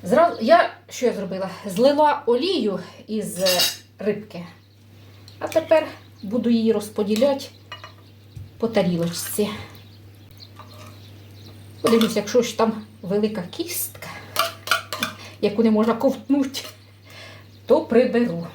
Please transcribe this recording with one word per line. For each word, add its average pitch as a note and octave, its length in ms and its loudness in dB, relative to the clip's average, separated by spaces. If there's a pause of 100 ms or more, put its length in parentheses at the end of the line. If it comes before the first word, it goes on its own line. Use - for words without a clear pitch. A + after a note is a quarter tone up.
Зразу, C#4 380 4
я, D4 300 6 (180)
що - 180 -4
я A3 60 2
зробила? F#3+ 380 -6 (160)
Злила C#4+ 600 4
олію B3 540 0 (260)
із F#3 320 -6 (600)
рибки. F#3+ 460 -6 (920)
А - 100 -8
тепер D#4+ 380 2 (360)
буду A#3 280 -2
її A3+ 220 4
розподіляти G#3+ 720 0 (1120)
по A3+ 100 -2
тарілочці. F3 800 -2 (2250)
Подивлюсь, A3+ 340 4
якщо A3 260 2
ж - 160 -4
там A3 240 0 (200)
велика G#3 400 -2
кістка, - 680 -10 (1300)
яку G#3 220 0
не A3 80 6
можна A3 240 4
ковтнути, - 680 0 (1040)
то D4 140 6
приберу. A#3 760 2